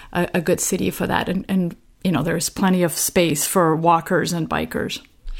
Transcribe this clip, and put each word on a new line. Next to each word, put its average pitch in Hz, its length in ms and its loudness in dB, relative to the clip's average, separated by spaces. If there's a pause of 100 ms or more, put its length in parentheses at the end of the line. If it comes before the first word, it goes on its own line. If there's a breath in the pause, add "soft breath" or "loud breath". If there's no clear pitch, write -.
(120 loud breath)
a, 175 220 0
a 180 60 2
good 165 200 2
city 185 300 -2
for - 160 -4
that. - 220 -2
And, 185 200 -2
and, 185 280 0 (260)
you 185 80 0
know, 156 140 2
there's 165 240 -2
plenty 185 340 2
of 165 80 2
space 160 560 0
for 160 300 2
walkers 165 560 2
and 165 180 -4
bikers. - 500 -4 (400 loud breath)